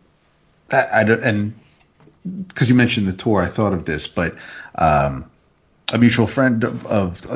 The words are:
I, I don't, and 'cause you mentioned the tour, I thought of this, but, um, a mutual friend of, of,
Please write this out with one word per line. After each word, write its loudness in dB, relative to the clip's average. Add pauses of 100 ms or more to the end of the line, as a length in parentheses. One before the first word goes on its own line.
(720)
I, 2 (120)
I 4
don't, 2
and -2 (1000)
'cause 2
you 6
mentioned 2
the -2
tour, 0
I 0
thought 0
of -6
this, -4
but, -4 (420)
um, 0 (680)
a 0
mutual 4
friend 0
of, -6
of, -2 (100)